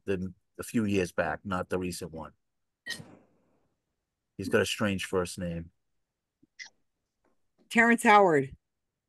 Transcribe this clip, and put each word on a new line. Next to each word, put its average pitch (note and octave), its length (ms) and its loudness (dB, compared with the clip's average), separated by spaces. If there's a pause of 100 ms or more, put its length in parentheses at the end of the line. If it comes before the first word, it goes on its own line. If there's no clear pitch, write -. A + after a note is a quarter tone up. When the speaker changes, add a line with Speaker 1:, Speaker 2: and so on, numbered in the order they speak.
Speaker 1:
the, F#2+ 260 -6 (280)
a - 40 -12
few A2+ 220 -2
years G2 260 -2
back, D#2+ 320 -6
not F#2 260 -6
the F#2 100 -2
recent F2+ 320 -8
one. D#2 200 -14 (2000)
He's F#2+ 120 -6
got G#2+ 120 4
a G2 60 0
strange G2+ 380 -4
first F2+ 340 -4
name. E2+ 320 -8 (2000)
Speaker 2:
Terrence A#3 320 4
Howard. F#3 480 6 (580)